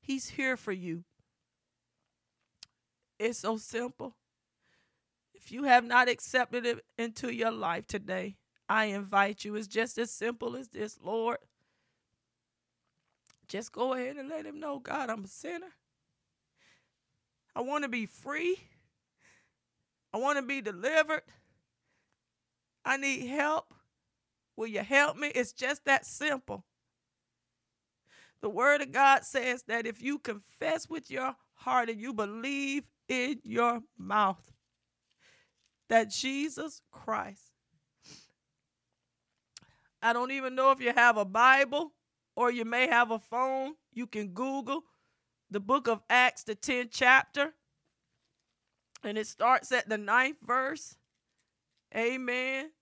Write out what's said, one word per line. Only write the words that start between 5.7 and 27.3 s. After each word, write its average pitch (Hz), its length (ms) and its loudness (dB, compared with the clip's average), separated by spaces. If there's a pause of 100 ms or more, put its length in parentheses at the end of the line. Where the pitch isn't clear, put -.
not 240 240 4
accepted 247 580 0
it 233 180 -2 (120)
into 233 360 -6
your 226 200 0
life 202 340 -4
today, 196 500 -6 (320)
I 214 180 2
invite 202 580 0
you. 208 100 -8
It's 214 140 -6
just 220 300 -2
as 233 120 -2
simple 240 460 -6
as 262 120 -12
this, 214 320 -10
"Lord, 226 380 -2 (2000)
just 220 260 -10
go 254 200 -2
ahead 262 240 -6
and 269 120 -12
let 311 180 -8
him 294 120 -14
know, 285 200 -8
'God, 262 300 -6
I'm 220 160 -6
a 190 40 -16
sinner. 349 460 -12 (1800)
I - 60 -4
wanna 285 280 -2
be 226 180 -4
free. 330 600 -6 (1400)
I 208 60 -4
wanna 277 240 0
be 269 180 -4
delivered. 294 640 0 (1600)
I 262 120 0
need 269 300 -2
help. 294 480 -4 (840)
Will 220 100 -6
you 208 160 -4
help 277 340 2
me?" 294 120 -6
It's 247 240 -2
just 269 320 -6
that 277 200 2
simple. 269 600 -6 (1700)